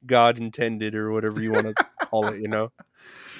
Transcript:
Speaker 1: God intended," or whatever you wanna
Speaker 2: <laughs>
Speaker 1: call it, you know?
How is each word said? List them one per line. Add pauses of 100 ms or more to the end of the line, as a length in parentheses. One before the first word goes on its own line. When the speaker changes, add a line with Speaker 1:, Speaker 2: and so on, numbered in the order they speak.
Speaker 1:
God
intended,"
or
whatever
you
wanna
Speaker 2:
<laughs>
Speaker 1:
call
it,
you
know? (680)